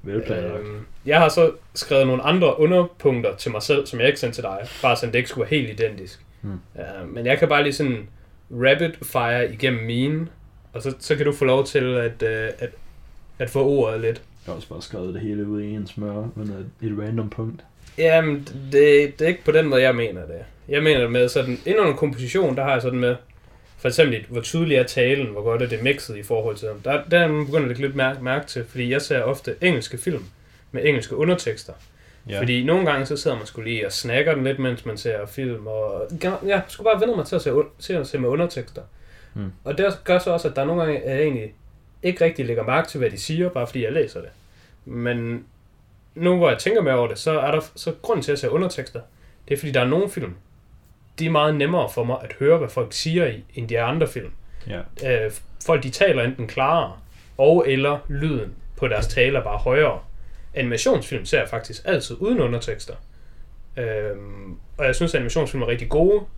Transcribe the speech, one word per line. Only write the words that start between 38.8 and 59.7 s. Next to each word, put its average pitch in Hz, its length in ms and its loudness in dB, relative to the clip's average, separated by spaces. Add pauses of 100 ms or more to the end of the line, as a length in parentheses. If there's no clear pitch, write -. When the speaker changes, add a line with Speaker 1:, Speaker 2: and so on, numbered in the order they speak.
Speaker 1:
Hmm. 98 180 -8 (120)
Speaker 2:
Og - 140 -4
det 190 260 0
gør 180 140 4
så 180 120 0
også, 170 180 0
at 139 80 -4
der 139 80 0
nogle 170 180 0
gange, 151 200 0
at 131 140 -2
jeg 147 60 2
egentlig 120 320 -2 (480)
ikke - 220 2
rigtig 165 220 2
lægger 117 180 0
mærke 147 240 0
til, 151 100 -8
hvad 120 120 2
de 98 80 -12
siger, 170 300 -2
bare 123 180 -4
fordi 120 180 -4
jeg 110 80 -2
læser - 280 -2
det. - 100 -16 (540)
Men 120 600 -4 (720)
nu, 175 220 2
hvor 170 140 6
jeg - 80 0
tænker 208 240 2
mere 135 120 4
over 120 140 2
det, 104 100 -6
så 156 220 0
er 139 100 2
der, 156 100 2 (140)
så - 180 -6 (100)
grunden 190 200 0
til, - 80 -4
at 143 40 4
jeg 139 40 -4
ser 131 100 -2
undertekster, 156 520 -2 (480)
det 143 60 0
er, 139 40 -4
fordi 147 140 -6
der 127 80 4
er 123 60 2
nogle 185 240 2
film, 98 240 -8 (840)
de 160 80 -2
er 160 40 0
meget 151 240 4
nemmere 147 400 2
for 120 100 0
mig 123 180 -2
at - 160 -12
høre, 156 200 6
hvad 135 100 -2
folk 117 240 -4
siger 165 340 0
i, 107 180 -6 (100)
end 117 140 -8
de 113 120 0
andre 131 280 2
film. 98 220 -8 (720)
Speaker 1:
Ja. 123 240 2
Speaker 2:
Øh, 107 40 -2 (360)
folk, 156 160 2
de 131 80 -6
taler 156 320 2
enten 120 240 -2
klarere, 139 460 0 (460)
og 147 320 6
eller 139 280 2 (100)
lyden 143 460 -2 (220)
på 135 120 0
deres 110 180 0
tale 131 320 2
er - 40 0
bare 104 160 -2
højere. 135 420 2 (540)